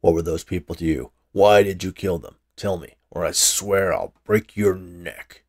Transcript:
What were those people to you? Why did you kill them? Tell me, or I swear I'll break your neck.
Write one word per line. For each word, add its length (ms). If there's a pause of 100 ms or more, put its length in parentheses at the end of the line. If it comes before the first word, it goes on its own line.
What 120
were 80
those 220
people 320
to 100
you? 260 (200)
Why 320
did 200
you 80
kill 280
them? 160 (200)
Tell 220
me, 180 (140)
or 160
I 60
swear 640
I'll 200 (100)
break 320
your 200
neck. 720